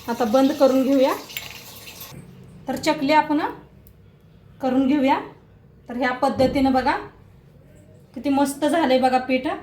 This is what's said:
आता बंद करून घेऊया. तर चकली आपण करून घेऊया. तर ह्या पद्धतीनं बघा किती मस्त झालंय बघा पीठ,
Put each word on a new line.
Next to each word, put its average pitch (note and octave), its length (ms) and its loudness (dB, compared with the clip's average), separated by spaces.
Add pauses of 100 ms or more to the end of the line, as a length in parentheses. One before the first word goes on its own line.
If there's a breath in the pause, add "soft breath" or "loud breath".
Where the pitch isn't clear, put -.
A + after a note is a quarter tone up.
आता A#3+ 160 -4
बंद C4 280 2
करून C4+ 300 4
घेऊया. C4+ 300 2 (1600)
तर B3+ 80 -6
चकली D4+ 360 -2
आपण D4+ 280 2 (1200)
करून C4 260 0
घेऊया. D4 320 2 (680)
तर A#3 80 -12
ह्या B3 160 -2
पद्धतीनं C4 600 0
बघा C4 240 0 (1160)
किती C4+ 140 -6
मस्त C#4 360 0
झालंय C#4 340 2
बघा B3+ 200 2
पीठ, C4 280 -2 (160)